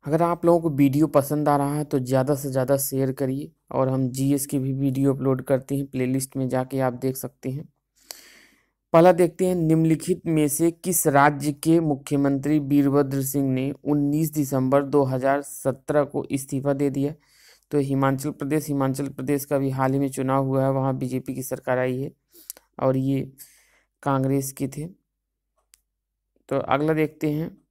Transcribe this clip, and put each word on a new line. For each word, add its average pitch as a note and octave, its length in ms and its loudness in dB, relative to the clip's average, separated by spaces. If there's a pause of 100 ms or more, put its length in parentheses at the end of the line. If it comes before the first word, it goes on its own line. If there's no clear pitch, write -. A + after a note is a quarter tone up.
अगर D3+ 160 0
आप E3+ 240 0
लोगों E3+ 160 6
को E3 80 0
वीडियो C#3+ 400 4
पसंद D3 400 2
आ C#3+ 80 4
रहा C#3+ 180 0
है D3+ 80 -4
तो C#3+ 180 -4
ज़्यादा C3 340 0
से C#3 160 -8
ज़्यादा C3 280 2
शेयर C3+ 320 -2
करिए C#3 400 -6 (200)
और C3 180 0
हम C3 200 0
जीएस C3+ 360 0
की C#3+ 140 -4
भी C3 140 -4
वीडियो C3+ 400 0
अपलोड C3 280 -2
करते C3+ 340 -2
हैं, C#3 100 -4
प्लेलिस्ट C3 520 -4
में C3 120 -2
जाके C3 300 -2
आप B2+ 160 0
देख C3 220 -4
सकते - 320 -10
हैं। C#3+ 180 -10 (1300)
पहला E3+ 180 8
देखते F3 340 2
हैं, F3+ 100 0
निम्नलिखित D#3+ 720 2
में D#3 200 2
से E3 260 0
किस F3 340 -4
राज्य C#3+ 460 4
के D#3+ 280 2
मुख्यमंत्री C#3 800 0
वीरभद्र C#3 600 2
सिंह C#3 260 0
ने C3 200 0 (140)
उन्नीस D3 500 0
दिसंबर C#3 520 2
दो C#3 180 2
हज़ार C3 400 0
सत्रह C#3+ 600 -2
को C#3 260 -6
इस्तीफा C#3 420 -4
दे C#3+ 160 0
दिया? C#3 240 -2 (580)
तो D3 80 2
हिमाचल C3+ 520 0
प्रदेश, D3 360 -4
हिमाचल C#3 420 -2
प्रदेश C#3 360 -4
का C#3+ 120 -2
भी C3+ 120 0
हाल C3 240 0
ही C#3 60 0
में C#3 100 0
चुनाव C3+ 360 0
हुआ C3 200 0
है, C3+ 60 2
वहाँ C3+ 260 -2
बीजेपी C3 380 -6
की C3 80 -8
सरकार B2+ 340 -4
आई B2+ 200 -2
है C#3 140 -8 (680)
और C3 180 2
ये C3+ 240 0 (840)
कांग्रेस C3+ 480 -2
के C#3 160 -8
थे। D3 200 -10 (1600)
तो C3+ 100 -2
अगला D3+ 340 0
देखते D#3 380 -2
हैं D#3+ 180 -4 (220)